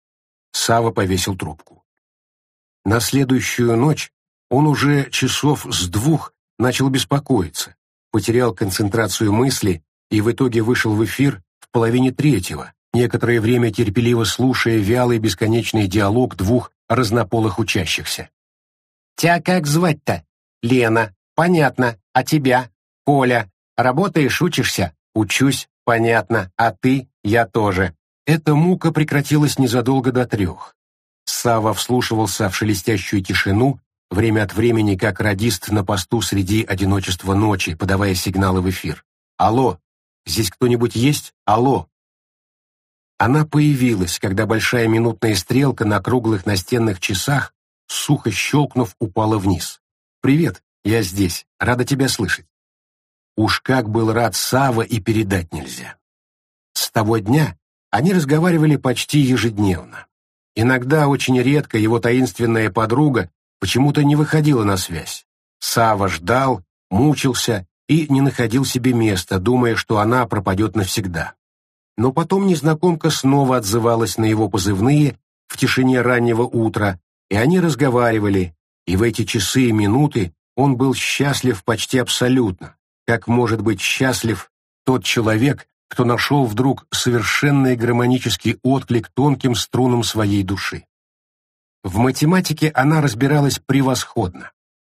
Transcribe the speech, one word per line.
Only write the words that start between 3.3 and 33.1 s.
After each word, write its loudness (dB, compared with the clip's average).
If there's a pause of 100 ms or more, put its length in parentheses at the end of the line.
ночь 0 (360)
он 2
уже 0
часов -2
с -4
двух -2 (240)
начал 0
беспокоиться, -2 (380)
потерял 0
концентрацию -2
мысли 0 (260)
и 0
в 0
итоге 0
вышел 0
в 2
эфир -2 (160)
в -20
половине 2
третьего, -2 (200)
некоторое 2
время 2
терпеливо 0
слушая 0
вялый 2
бесконечный 0
диалог 0
двух 0 (160)
разнополых 0
учащихся. -4 (840)
"Тя 2
как 0
звать-то?" -2 (380)
"Лена. 2 (200)
Понятно. 2 (140)
А 0
тебя?" 0 (340)
"Коля. 2 (260)
Работаешь, 0
учишься?" -2 (200)
"Учусь. 0 (160)
Понятно. 0
А 0
ты?" -2 (160)
"Я 2
тоже". -2 (320)
Эта 2
мука 2
прекратилась 0
незадолго 0
до 0
трёх. -6 (480)
Сава 0
вслушивался -2
в -8
шелестящую -2